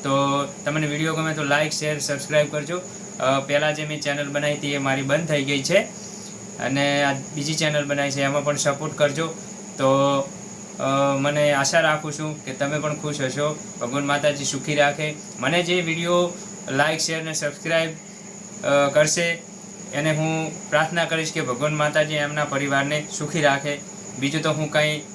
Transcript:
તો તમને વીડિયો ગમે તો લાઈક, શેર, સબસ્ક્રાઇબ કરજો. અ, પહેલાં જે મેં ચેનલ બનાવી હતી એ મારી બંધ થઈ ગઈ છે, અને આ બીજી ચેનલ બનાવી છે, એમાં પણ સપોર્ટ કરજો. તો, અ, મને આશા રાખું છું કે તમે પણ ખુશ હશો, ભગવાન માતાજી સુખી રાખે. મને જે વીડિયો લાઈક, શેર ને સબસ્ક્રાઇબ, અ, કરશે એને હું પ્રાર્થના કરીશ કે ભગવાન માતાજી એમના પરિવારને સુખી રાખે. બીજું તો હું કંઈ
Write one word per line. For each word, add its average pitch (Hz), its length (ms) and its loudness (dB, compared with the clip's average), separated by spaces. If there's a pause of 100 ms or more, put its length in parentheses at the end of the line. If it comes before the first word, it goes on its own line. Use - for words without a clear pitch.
તો 139 420 2 (200)
તમને 151 220 0
વીડિયો 156 260 0
ગમે 160 200 0
તો 151 100 -2
લાઈક, 147 280 2
શેર, 151 280 -2
સબસ્ક્રાઇબ 147 520 0
કરજો. 151 300 -4 (380)
અ, 135 200 4
પહેલાં 147 360 2
જે 151 100 -6
મેં 151 160 -6
ચેનલ 143 260 -2
બનાવી 147 260 0
હતી 143 200 -2
એ 143 40 0
મારી 135 240 0
બંધ 151 260 0
થઈ 147 160 2
ગઈ 139 200 0
છે, 165 140 4 (840)
અને 143 440 2
આ 139 100 2
બીજી 143 400 -6
ચેનલ 151 320 2
બનાવી 143 260 0
છે, 139 100 -2
એમાં 139 220 2
પણ 143 120 0
સપોર્ટ 147 400 -2
કરજો. 147 320 2 (500)
તો, 139 420 4 (600)
અ, - 40 0 (340)
મને 147 360 4
આશા 139 260 4
રાખું 151 340 2
છું 151 320 -6
કે 131 80 -8
તમે 147 260 -2
પણ 151 160 -2
ખુશ 147 260 -4
હશો, 147 380 -2 (220)
ભગવાન 135 240 -2
માતાજી 143 400 2
સુખી 147 300 -2
રાખે. 147 400 2 (240)
મને 160 240 2
જે 180 180 2
વીડિયો 170 560 2 (320)
લાઈક, 147 300 2
શેર 160 240 -2
ને 160 100 -6
સબસ્ક્રાઇબ, 160 560 0 (760)
અ, 143 220 4
કરશે 156 540 4 (520)
એને 151 220 2
હું 160 360 0 (180)
પ્રાર્થના 160 360 4
કરીશ 160 280 -2
કે 160 80 -2
ભગવાન 135 340 -2
માતાજી 151 380 2
એમના 147 320 0
પરિવારને 143 600 0 (120)
સુખી 156 240 -2
રાખે. 143 580 0 (200)
બીજું 139 220 0
તો 151 100 2
હું 147 200 0
કંઈ 151 300 2 (140)